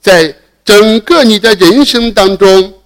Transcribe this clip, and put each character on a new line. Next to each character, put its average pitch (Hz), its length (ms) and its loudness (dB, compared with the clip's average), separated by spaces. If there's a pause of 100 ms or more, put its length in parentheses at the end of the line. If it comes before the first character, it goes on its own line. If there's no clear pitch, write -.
在 165 340 -2 (300)
整 214 360 2
个 339 220 0
你 220 160 0
的 220 160 0
人 190 300 2
生 233 260 -4
当 196 260 -2
中 190 360 0 (120)